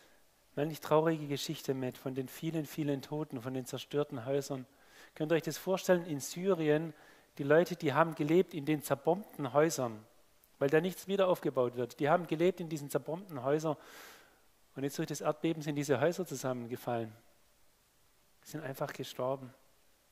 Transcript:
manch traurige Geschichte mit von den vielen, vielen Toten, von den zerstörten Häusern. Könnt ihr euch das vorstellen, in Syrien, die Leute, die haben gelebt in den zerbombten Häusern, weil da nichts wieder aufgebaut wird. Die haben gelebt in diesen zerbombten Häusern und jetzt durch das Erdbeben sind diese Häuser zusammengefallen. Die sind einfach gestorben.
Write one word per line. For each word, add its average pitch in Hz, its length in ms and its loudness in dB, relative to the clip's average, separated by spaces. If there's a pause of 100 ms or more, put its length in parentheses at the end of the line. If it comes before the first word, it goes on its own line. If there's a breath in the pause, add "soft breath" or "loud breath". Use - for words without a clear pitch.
(560 loud breath)
manch 151 240 -4
traurige 156 480 2
Geschichte 143 460 -4
mit 131 240 -4
von 135 180 -6
den 131 140 -4
vielen, 160 360 -4
vielen 143 360 -2
Toten, 151 400 -6
von 131 120 -6
den 131 120 -4
zerstörten 143 600 -4
Häusern. 139 400 -2 (480 loud breath)
Könnt 156 200 0
ihr - 20 6
euch 151 80 2
das 156 140 -4
vorstellen, 180 480 2
in 147 160 -4
Syrien, 160 720 2 (440 loud breath)
die 147 60 -4
Leute, 165 320 6
die 151 160 0
haben 156 240 4
gelebt 165 380 4
in 143 120 -4
den 151 160 2
zerbombten 151 680 0
Häusern, 127 520 2 (560)
weil 139 120 4
da 156 100 6
nichts 180 260 -6
wieder 190 200 2
aufgebaut 131 480 0
wird. 120 240 -4
Die 143 100 2
haben 175 160 4
gelebt 165 340 2
in 165 100 -6
diesen 143 200 -6
zerbombten 156 540 -6
Häusern 151 340 0 (960 loud breath)
und 131 80 -6
jetzt 139 140 -4
durch 160 100 -4
das 147 140 -6
Erdbeben 160 400 0
sind 147 140 -4
diese 143 260 2
Häuser 170 240 2
zusammengefallen. 120 880 -4 (1300)
Die - 60 -20
sind 156 140 -10
einfach 135 300 -4
gestorben. 131 600 -4 (580)